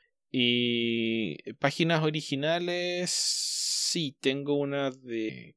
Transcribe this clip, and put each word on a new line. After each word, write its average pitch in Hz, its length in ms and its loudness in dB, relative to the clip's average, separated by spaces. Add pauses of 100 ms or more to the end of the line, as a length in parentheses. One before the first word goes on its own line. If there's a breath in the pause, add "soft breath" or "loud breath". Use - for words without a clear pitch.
(300)
y 117 1200 2
páginas 160 500 2
originales, 175 1080 -2
sí, - 1080 -2
tengo 143 360 0
una 139 360 0
de, 117 640 -6